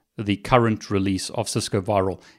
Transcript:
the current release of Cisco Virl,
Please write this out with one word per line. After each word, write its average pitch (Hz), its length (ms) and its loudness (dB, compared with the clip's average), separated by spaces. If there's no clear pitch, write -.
the 104 180 -2
current 113 560 2
release 98 380 0
of - 180 -6
Cisco 110 340 -2
Virl, 95 400 0